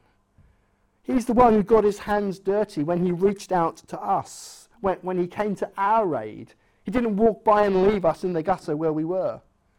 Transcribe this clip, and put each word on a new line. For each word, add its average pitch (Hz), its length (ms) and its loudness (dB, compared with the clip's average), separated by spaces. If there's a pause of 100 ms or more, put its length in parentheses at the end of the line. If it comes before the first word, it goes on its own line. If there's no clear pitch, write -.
(1040)
He's 247 220 -2
the 240 80 -2
one 233 200 6
who 214 100 4
got 214 220 4
his 202 140 0
hands 208 400 -4
dirty 202 440 -2
when 175 220 -2
he 180 80 0
reached 196 400 -2
out 165 240 0 (100)
to - 140 -12
us, - 680 -6 (140)
when, 185 200 -2
when 185 160 -4
he 175 100 -2
came 208 280 -4
to 196 220 -6
our 196 400 0
aid. 107 360 -12 (300)
He 196 80 -8
didn't 226 260 0
walk 220 260 2
by 208 220 4
and 190 220 4
leave 202 180 2
us 160 180 0
in 185 100 -2
the 160 80 -2
gutter 170 340 -4
where 160 180 -2
we 156 120 -2
were, 165 360 -4 (360)